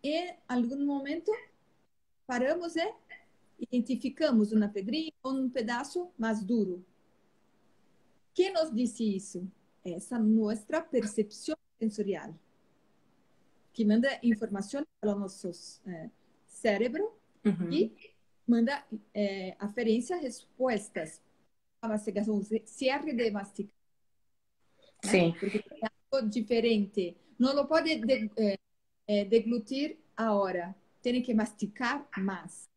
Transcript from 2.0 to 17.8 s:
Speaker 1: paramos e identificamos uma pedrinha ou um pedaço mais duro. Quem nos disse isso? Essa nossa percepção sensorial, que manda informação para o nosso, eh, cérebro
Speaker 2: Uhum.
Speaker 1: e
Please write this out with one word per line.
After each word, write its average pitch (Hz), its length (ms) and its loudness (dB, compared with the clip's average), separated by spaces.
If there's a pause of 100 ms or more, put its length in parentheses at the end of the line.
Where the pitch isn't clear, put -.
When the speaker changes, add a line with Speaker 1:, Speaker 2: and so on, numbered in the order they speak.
Speaker 1:
paramos 320 500 0
e 370 180 0 (640)
identificamos 240 960 2
uma 214 160 4
pedrinha 233 440 -4 (100)
ou 262 100 -4
um 262 180 0
pedaço 247 680 -4
mais 220 260 0
duro. 190 420 0 (1500)
Quem 381 180 2
nos 320 200 0
disse 220 440 0
isso? 185 340 -8 (340)
Essa 190 340 -6
nossa 220 640 2
percepção 233 760 -2 (220)
sensorial, 190 560 -4 (1400)
que 226 120 0
manda 233 380 4
informação 220 640 0 (140)
para 208 160 0
o - 20 -6
nosso, 190 320 -6 (360)
eh, 170 240 -10 (360)
cérebro 247 680 0 (320)
Speaker 2:
Uhum. 175 280 0
Speaker 1:
e 285 200 2 (540)